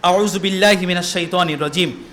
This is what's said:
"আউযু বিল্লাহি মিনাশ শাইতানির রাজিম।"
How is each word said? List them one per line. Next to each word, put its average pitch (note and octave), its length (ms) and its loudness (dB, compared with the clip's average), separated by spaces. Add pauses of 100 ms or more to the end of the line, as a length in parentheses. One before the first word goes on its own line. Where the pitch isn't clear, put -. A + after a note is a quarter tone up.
"আউযু F#3+ 380 2
বিল্লাহি F#3+ 460 2
মিনাশ F3 280 -2
শাইতানির E3+ 480 -2
রাজিম।" D3+ 300 -2 (220)